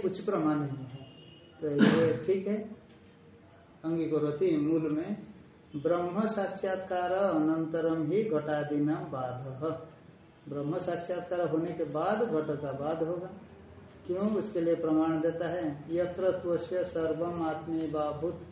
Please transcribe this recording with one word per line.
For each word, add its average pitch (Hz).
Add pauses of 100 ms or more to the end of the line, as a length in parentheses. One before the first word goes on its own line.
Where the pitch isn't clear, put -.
कुछ -
प्रमाण 156
नहीं 131
है। - (560)
तो 156
ये 156 (140)
ठीक 190
है, 214 (1300)
अंगीकरोति 156
मूल 156
में 180 (600)
ब्रह्म 175
साक्षात्कार 185
अनंतरम 160
ही 185
घटादीनां 151 (100)
बाधः। 127 (800)
ब्रह्म 143
साक्षात्कार 175
होने 160
के 165
बाद 175
घट 156
का 143
बाध 160
होगा। 175 (760)
क्यों? 196
उसके 180
लिए 165
प्रमाण 160
देता 165
है, 170 (260)
यत्र 180
त्वस्य 170
सर्वम 165
आत्मीभाभूत 156 (100)